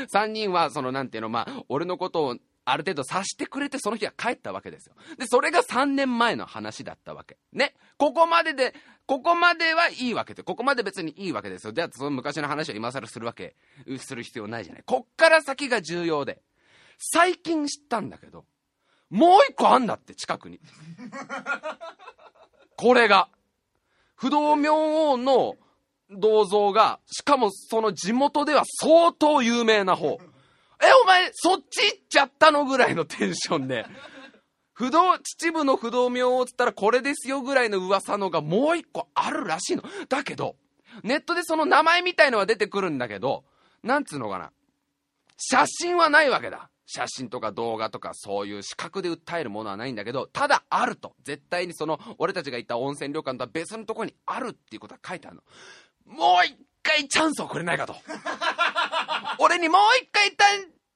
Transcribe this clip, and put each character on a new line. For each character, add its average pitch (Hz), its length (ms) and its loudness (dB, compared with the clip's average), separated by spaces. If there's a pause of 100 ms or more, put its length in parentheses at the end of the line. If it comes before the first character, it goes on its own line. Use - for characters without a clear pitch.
三 214 260 0
人 214 180 -4
は 170 200 2
そ 147 100 -6
の、 127 100 -4
な 135 120 -4
ん 120 60 -10
て 110 100 -10
い - 0 -
う - 20 -6
の、 110 80 -6
ま 113 180 -4
あ、 127 220 -14
俺 143 160 -4
の 180 140 -6
こ 180 100 -6
と 165 160 -2
を 123 100 -6 (300)
あ 131 100 0
る 151 60 -6
程 170 140 -4
度 139 80 -4
察 180 220 -4
し - 120 -10
て 294 80 -6
く - 140 -12
れ 285 100 -6
て、 - 80 -8
そ 208 140 -4
の 233 40 -4
日 214 120 -6
は - 100 -10
帰 226 120 -4
っ 262 80 -4
た 101 160 -12
わ 95 100 -10
け 92 80 -14
で 76 80 -20
す - 80 -20
よ。 - 80 -20 (240)
で、 254 80 -8
そ 247 120 4
れ 302 120 0
が 349 100 6
三 277 340 0
年 262 220 0
前 233 180 2
の 104 120 -8
話 110 360 -10
だ 82 100 -12
っ - 40 -20
た - 160 -16
わ 73 120 -18
け。 - 120 -20 (160)
ね。 277 220 -4 (220)
こ 285 140 2
こ 330 140 4
ま 339 160 2
で 320 140 -4
で、 262 180 -2 (320)
こ 262 160 -2
こ 339 140 4
ま 349 180 4
で 330 220 0
は 330 140 2
い 240 200 -6
い 220 60 -2
わ 113 100 -4
け - 80 -18
で、 92 80 -16
こ - 140 -6
こ 233 80 -8
ま 269 100 2
で 247 80 0
別 196 220 -6
に 156 140 -8
い 190 100 -10
い 170 40 -4
わ 107 120 -6
け 98 80 -10
で 92 80 -12
す 107 80 -12
よ。 110 60 -10
で、 160 180 -4
そ 135 140 -10
の 143 40 -4
昔 139 280 -6
の 147 100 -6
話 147 240 -6
を 104 40 -10
今 113 160 -6
更 131 140 -10
す - 140 -16
る 113 80 -8
わ 113 60 -6
け、 90 220 -16 (440)
す - 160 -14
る 117 80 -10
必 - 160 -14
要 104 80 -10
な 113 140 -8
い - 20 -12
じ 82 80 -16
ゃ - 20 -20
な - 60 -20
い。 - 40 -20
こ 254 240 -4
っ - 80 -20
か 320 140 4
ら 311 140 4
先 277 260 -8
が 226 140 -2
重 170 240 -6
要 147 180 -2
で。 107 160 -10 (560)
最 339 400 2
近 302 300 -4
知 - 160 -10
っ - 40 -20
た 226 120 -4
ん 127 100 -10
だ 80 80 -18
け - 140 -20
ど、 85 140 -20 (680)
も 330 260 6
う 427 100 10
一 - 60 -8
個 - 140 2
あ 220 100 6
ん 254 80 2
だ 175 80 -4
っ - 60 -8
て、 - 160 -20
近 - 240 -8
く 90 100 -20
に。 85 100 -20 (2250)
こ 240 200 4
れ 233 120 6
が。 196 220 4 (880)
不 254 120 -4
動 302 280 2
明 311 540 2
王 262 40 4
の 240 400 2 (560)
銅 208 340 4
像 202 280 2
が、 190 260 2 (100)
し - 140 -10
か 285 140 4
も 220 140 2
そ - 300 -4
の 214 120 0
地 170 180 -4
元 285 320 0
で 302 100 0
は 254 100 4 (180)
相 330 320 6
当 302 280 4
有 233 220 2
名 214 220 4
な 180 100 2
方。 147 220 -4 (680)
「え、 - 40 8 (160)
お - 20 4
前、 370 280 4
そ 359 220 2
っ - 40 -10 (100)
ち - 160 0
行 415 100 0
っ - 40 -20 (100)
ち 294 100 4
ゃ 277 60 4
っ 262 120 -14
た 311 140 8
の？」 294 140 2
ぐ 262 120 0
ら 247 120 4
い - 60 -2
の 160 100 -2
テ - 220 -4
ン 175 80 -4
シ - 120 -6
ョ 170 120 0
ン 131 80 -4
で。 117 180 -4 (880)
不 254 180 -4
動、 339 260 6
秩 - 360 -4
父 320 100 0
の 269 120 4
不 233 140 -6
動 247 220 2
明 254 260 2
王 254 60 2
っ - 20 2
つ - 80 -16
っ - 20 -20
た 240 100 2
ら 226 60 2
こ 208 200 2
れ 247 100 4
で 277 140 -2
す - 120 -12
よ 269 140 -4
ぐ 269 140 -4
ら 247 100 4
い 220 40 -2
の 202 100 0
噂 190 380 -2
の 196 120 -2
が 165 120 0
も 202 320 0
う 349 40 0
一 311 60 -8
個 - 320 -10
あ - 160 -2
る 294 140 -6
ら 311 140 -4
し - 140 -4
い - 20 0
の。 - 80 -8 (240)
だ 285 160 -2
け 151 120 -10
ど、 135 200 -8 (480)
ネ 226 120 -2
ッ 311 80 -4
ト 339 100 -6
で 349 80 -2
そ 330 140 -4
の 311 100 0
名 359 160 4
前 339 220 4
み 359 100 -2
た 311 140 6
い 269 40 2
の 226 60 0
は 202 80 2
出 214 120 0
て 196 100 0
く 202 120 -4
る 190 120 -2
ん 139 80 -4
だ 123 80 -4
け 104 100 -8
ど、 101 260 -4 (380)
な 262 180 0
ん 285 40 -4
つ 151 140 -12
う - 20 -6
の 110 100 -6
か 95 80 -4
な。 82 140 -10 (840)
写 262 280 2
真 349 320 -4
は 330 120 4
な 294 120 6
い 294 80 4
わ 190 120 2
け 107 100 -10
だ。 - 180 -16 (160)
写 - 220 -6
真 127 220 -10
と 120 120 -8
か 107 100 -4
動 113 240 -4
画 110 140 -4
と 113 100 -12
か 85 140 -10
そ 101 320 -6
う - 20 -10
い 101 80 -10
う 101 60 -12
視 - 160 -12
覚 - 240 -10
で 175 80 -6
訴 165 300 -8
え 156 40 -4
る 120 60 -8
も 107 140 -8
の 104 80 -8
は 98 60 -8
な 117 100 -8
い 135 60 -8
ん - 20 -10
だ 101 100 -10
け 113 60 -8
ど、 127 160 -6
た - 200 -4
だ - 220 2
あ 190 160 0
る 226 100 -6
と。 - 280 -18
絶 143 260 -10
対 180 160 -4
に 175 80 -12
そ 156 140 -8
の、 156 120 -4 (200)
俺 247 140 -2
た 175 100 -6
ち 139 80 -10
が 120 60 -8
行 120 80 -10
っ - 20 -20
た 120 100 -2
温 135 160 -4
泉 143 200 -10
旅 156 100 -6
館 135 140 -6
と 123 80 -6
は 117 60 -18
別 170 240 -8
の 220 100 -12
と 220 100 -8
こ 220 100 -6
に 139 80 -12 (140)
あ - 120 -6
る 247 120 -6
っ - 20 -18
て - 220 -20
い - 20 -16
う - 20 -16
こ 107 80 -18
と - 60 -20
が - 100 -20
書 180 120 -10
い 170 40 -16
て - 80 -20
あ - 40 -20
る - 60 -20
の。 - 60 -20 (640)
「も 349 380 4
う - 20 6
一 294 100 -8 (280)
回 302 240 2
チ - 120 0
ャ 320 60 4
ン 311 80 0
ス - 80 -6
を 151 60 -8
く - 100 -10
れ 165 60 -6
な 170 100 -2
い 151 60 -2
か」 127 80 -4
と。 - 80 -14 (500)
<laughs> 320 520 -2 (420)
「俺 330 180 4
に 339 120 0
も 359 100 6
う - 20 6 (200)
一 - 100 -20
回 403 220 2
た-、 403 120 4 (500)